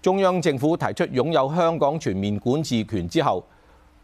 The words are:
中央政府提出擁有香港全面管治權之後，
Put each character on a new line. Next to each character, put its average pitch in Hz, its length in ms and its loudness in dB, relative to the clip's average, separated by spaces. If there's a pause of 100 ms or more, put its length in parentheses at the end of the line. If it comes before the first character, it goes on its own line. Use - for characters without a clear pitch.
中 190 200 2
央 185 200 2
政 151 160 0
府 143 200 0
提 151 160 -4
出 180 140 -2
擁 131 260 0
有 143 220 2
香 165 220 2
港 147 220 0
全 107 180 -2
面 101 220 -2
管 131 240 0
治 117 220 -2
權 92 240 -4
之 156 140 0
後， 104 220 0 (600)